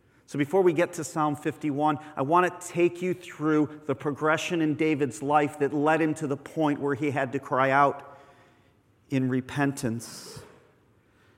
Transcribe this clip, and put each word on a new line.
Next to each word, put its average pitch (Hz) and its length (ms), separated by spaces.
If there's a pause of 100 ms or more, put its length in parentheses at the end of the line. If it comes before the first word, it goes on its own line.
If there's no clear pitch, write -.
(260)
So - 120
before 147 240
we 180 100
get 170 200
to 160 100
Psalm 151 320
fifty-one, 147 640 (180)
I 139 60
want 175 380
to - 80
take 175 340
you 180 120
through 151 720
the 135 100
progression 156 640
in 156 140
David's 143 480
life 147 360
that 139 140
led 151 280
him 156 140
to 147 140
the 139 80
point 147 420
where 143 160
he 143 160
had 131 220
to 135 80
cry 135 300
out 139 480 (920)
in 131 200
repentance. 131 1120 (960)